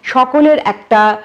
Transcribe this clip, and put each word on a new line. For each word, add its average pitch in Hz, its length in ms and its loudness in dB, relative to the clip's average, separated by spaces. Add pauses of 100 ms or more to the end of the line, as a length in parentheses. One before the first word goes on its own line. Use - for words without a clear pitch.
সকলের 285 560 0
একটা 214 680 -2